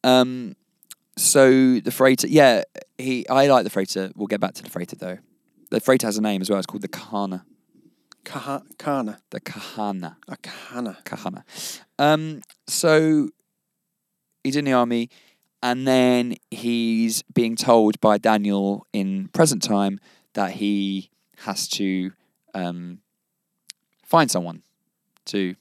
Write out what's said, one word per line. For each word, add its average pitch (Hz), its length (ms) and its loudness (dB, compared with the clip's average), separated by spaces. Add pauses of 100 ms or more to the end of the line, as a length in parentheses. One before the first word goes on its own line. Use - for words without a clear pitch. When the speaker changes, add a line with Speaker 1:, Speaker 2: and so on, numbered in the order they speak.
Speaker 1:
Um, 127 520 2 (600)
so 131 640 6
the 120 120 -4
freighter, 131 360 2
yeah, 131 360 6 (340)
he, 127 320 -4
I 135 180 4
like 127 160 6
the 101 60 -4
freighter. 95 460 -4
We'll 101 120 -6
get 104 140 -2
back 95 140 -4
to - 80 -18
the - 60 -18
freighter - 260 -10
though. 92 240 -12 (500)
The 107 100 -2
freighter 123 280 2
has 104 100 -2
a 107 40 -2
name 101 200 -2
as 92 80 -6
well. 101 100 0
It's 92 60 -6
called - 160 -10
the 98 80 -10
Kahana. 98 540 -8 (840)
Speaker 2:
Kaha-, 139 380 -10 (140)
Kana. 127 420 -4 (100)
Speaker 1:
The - 100 -10
Kahana. 101 760 -8 (100)
Speaker 2:
A - 100 -14
Kahana. 110 680 -12
Speaker 1:
Kahana. - 400 -12 (540)
Um, 156 440 0 (260)
so 156 600 2 (1120)
he's 135 140 -4
in 143 80 -2
the 135 80 2
army, 120 360 0 (540)
and 123 240 -2
then 127 480 2 (160)
he's 113 720 -2 (120)
being 117 220 0
told 110 460 4
by 104 160 4
Daniel 101 760 0
in 95 380 -6
present 151 340 0
time 101 360 -2 (340)
that 98 200 -4
he 98 560 -4 (300)
has - 300 -8
to, 95 420 -4 (420)
um, 87 460 -10 (1040)
find 156 260 2
someone 87 320 -6 (640)
to 92 360 -4